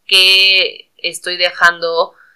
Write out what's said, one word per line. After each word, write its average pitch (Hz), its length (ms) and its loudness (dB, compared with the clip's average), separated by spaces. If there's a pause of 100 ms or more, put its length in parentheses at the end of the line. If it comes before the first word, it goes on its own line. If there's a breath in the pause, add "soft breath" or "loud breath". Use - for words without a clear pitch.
qué 190 920 0
estoy 180 400 -8
dejando 170 800 0 (220 soft breath)